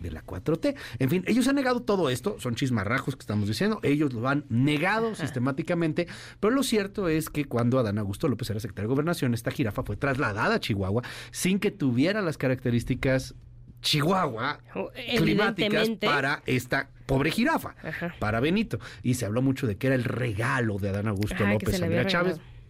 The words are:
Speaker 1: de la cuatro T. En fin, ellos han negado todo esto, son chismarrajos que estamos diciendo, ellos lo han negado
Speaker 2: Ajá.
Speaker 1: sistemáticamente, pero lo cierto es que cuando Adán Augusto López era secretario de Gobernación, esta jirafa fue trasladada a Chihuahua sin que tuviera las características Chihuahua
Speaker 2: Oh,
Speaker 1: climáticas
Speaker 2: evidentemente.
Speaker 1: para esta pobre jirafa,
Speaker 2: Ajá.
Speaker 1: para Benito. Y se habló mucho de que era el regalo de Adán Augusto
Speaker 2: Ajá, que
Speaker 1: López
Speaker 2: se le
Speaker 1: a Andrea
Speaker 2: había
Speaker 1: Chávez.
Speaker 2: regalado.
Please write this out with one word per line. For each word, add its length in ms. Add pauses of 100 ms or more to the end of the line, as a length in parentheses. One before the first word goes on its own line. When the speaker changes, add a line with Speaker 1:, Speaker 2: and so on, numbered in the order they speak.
Speaker 1:
de 100
la 120
cuatro 360
T. 160 (240)
En 100
fin, 160
ellos 220
han 80
negado 260
todo 280
esto, 280
son 180
chismarrajos 600
que 60
estamos 260
diciendo, 360
ellos 300
lo 140
han 220
negado 580
Speaker 2:
Ajá. 80
Speaker 1:
sistemáticamente, 920 (360)
pero 120
lo 100
cierto 440
es 220
que 160
cuando 340
Adán 180
Augusto 300
López 220
era 100
secretario 300
de 40
Gobernación, 400
esta 180
jirafa 320
fue 120
trasladada 600
a 40
Chihuahua 440 (280)
sin 280
que 120
tuviera 500
las 160
características 1000 (460)
Chihuahua 800 (140)
Speaker 2:
Oh, 160 (260)
Speaker 1:
climáticas 40 (540)
Speaker 2:
evidentemente. 340
Speaker 1:
para 380
esta 440 (160)
pobre 260
jirafa, 520
Speaker 2:
Ajá. 360
Speaker 1:
para 220
Benito. 380 (220)
Y 120
se 120
habló 160
mucho 240
de 120
que 100
era 80
el 80
regalo 760
de 120
Adán 180
Augusto 280
Speaker 2:
Ajá, 100
que 80
Speaker 1:
López 220
Speaker 2:
se 40
le 40
Speaker 1:
a 40
Andrea 140
Speaker 2:
había 100
Speaker 1:
Chávez. 220
Speaker 2:
regalado. 220 (140)